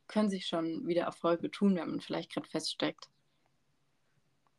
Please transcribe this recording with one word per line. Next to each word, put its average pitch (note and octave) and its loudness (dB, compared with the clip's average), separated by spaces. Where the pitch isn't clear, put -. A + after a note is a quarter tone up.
können G#3+ 2
sich F#3+ -4
schon E3 -2
wieder E3+ 2
Erfolge E3+ 0
tun, G3 4
wenn D#3+ -2
man E3+ -2
vielleicht - -4
grad - -6
feststeckt. - -2